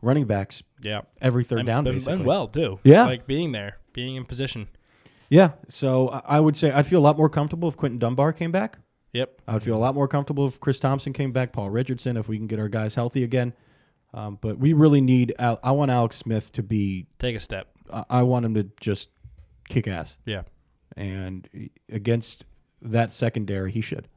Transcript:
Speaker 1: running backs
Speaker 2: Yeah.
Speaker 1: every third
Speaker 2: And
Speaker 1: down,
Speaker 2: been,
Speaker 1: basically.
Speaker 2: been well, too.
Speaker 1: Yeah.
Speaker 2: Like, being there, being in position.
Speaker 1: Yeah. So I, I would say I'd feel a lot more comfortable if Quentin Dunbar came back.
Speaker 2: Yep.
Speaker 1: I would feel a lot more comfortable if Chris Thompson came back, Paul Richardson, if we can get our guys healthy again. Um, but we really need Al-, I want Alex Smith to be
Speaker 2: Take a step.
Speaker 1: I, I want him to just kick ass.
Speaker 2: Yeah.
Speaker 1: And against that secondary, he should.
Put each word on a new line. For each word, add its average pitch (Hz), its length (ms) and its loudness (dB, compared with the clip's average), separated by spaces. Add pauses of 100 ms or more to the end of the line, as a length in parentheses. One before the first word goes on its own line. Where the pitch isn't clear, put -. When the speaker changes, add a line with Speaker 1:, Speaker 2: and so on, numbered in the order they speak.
Speaker 1:
running 135 240 2
backs 98 360 -4 (200)
Speaker 2:
Yeah. 104 200 -8 (180)
Speaker 1:
every 127 240 0
third 117 160 -4
Speaker 2:
And 123 60 -4
Speaker 1:
down, 123 180 0
Speaker 2:
been, 131 100 -2
Speaker 1:
basically. 135 240 -4
Speaker 2:
been - 80 -2
well, 151 220 0
too. 117 360 -4
Speaker 1:
Yeah. 170 220 12
Speaker 2:
Like, 127 200 -4
being 147 260 -4
there, 101 260 -10 (140)
being 127 240 -10
in 127 80 -12
position. 123 440 -8 (600)
Speaker 1:
Yeah. 165 240 8 (160)
So 131 400 0
I, 143 280 -2
I 151 40 6
would 156 160 4
say 151 140 2
I'd 139 160 2
feel 185 140 4
a - 20 6
lot 147 140 6
more 156 120 4
comfortable 160 400 -2
if 147 80 -8
Quentin 123 220 -4
Dunbar 127 340 0
came 165 200 -6
back. 196 260 -4 (340)
Speaker 2:
Yep. 123 360 -6
Speaker 1:
I 113 60 -4
would 107 80 -2
feel 110 140 -2
a - 20 0
lot 127 160 0
more 139 140 0
comfortable 143 380 -2
if 127 140 -6
Chris 135 180 -2
Thompson 135 340 -2
came 135 200 -4
back, 127 200 -2
Paul 101 180 -6
Richardson, 120 460 -4
if 107 120 -6
we 107 80 -4
can 110 120 -8
get 107 100 -6
our 107 100 -2
guys 107 280 -4
healthy 120 280 -2
again. 120 300 -2 (580)
Um, 107 280 -12
but 107 180 -4
we 143 160 4
really 147 260 6
need 127 380 2
Al-, 120 240 0
I 127 80 0
want 139 200 2
Alex 120 260 0
Smith 113 360 -4
to 120 100 -6
be 101 440 -2 (120)
Speaker 2:
Take 123 180 -4
a 101 40 -10
step. 95 280 -12 (220)
Speaker 1:
I, - 200 -10
I 123 140 4
want 123 200 0
him 113 100 -2
to 107 100 0 (160)
just - 280 -6 (600)
kick 113 200 -2
ass. 82 380 -10
Speaker 2:
Yeah. 101 160 -8 (540)
Speaker 1:
And 95 520 -10 (420)
against 113 540 -4 (380)
that 117 300 -2
secondary, 101 600 -4
he 110 80 -4
should. - 260 -8 (100)